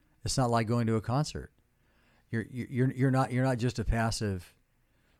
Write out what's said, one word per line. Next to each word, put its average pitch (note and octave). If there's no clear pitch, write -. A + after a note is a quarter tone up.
It's -
not B2
like A#2
going A#2
to A2+
a G#2
concert. A#2+
You're, A2+
you're, B2
you're C3
not, A2
you're B2+
not C3
just A#2+
a G#2+
passive, A2